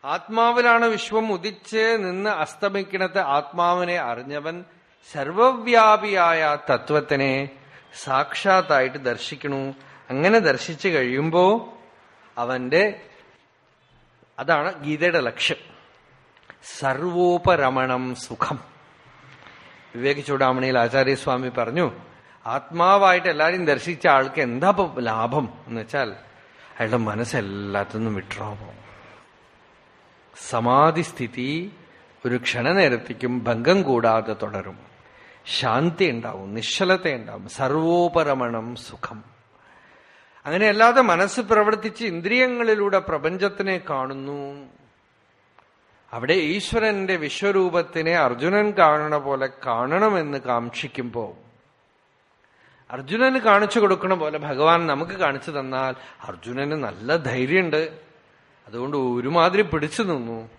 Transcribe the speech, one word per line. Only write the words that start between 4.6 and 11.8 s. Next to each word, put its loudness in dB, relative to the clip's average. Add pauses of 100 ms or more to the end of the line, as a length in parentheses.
സർവവ്യാപിയായ 4 (120)
തത്വത്തിനെ 0 (560)
സാക്ഷാത്തായിട്ട് 2
ദർശിക്കണു. -6 (360)
അങ്ങനെ 4
ദർശിച്ചു 0
കഴിയുമ്പോ 2 (640)